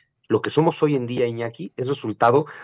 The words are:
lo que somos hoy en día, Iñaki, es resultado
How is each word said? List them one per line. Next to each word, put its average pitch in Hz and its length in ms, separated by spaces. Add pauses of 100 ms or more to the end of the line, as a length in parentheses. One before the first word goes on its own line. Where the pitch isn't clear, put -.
(260)
lo 110 140
que - 80
somos 160 340
hoy 147 140
en 123 100
día, 123 200
Iñaki, 117 500
es 123 100
resultado 127 600 (180)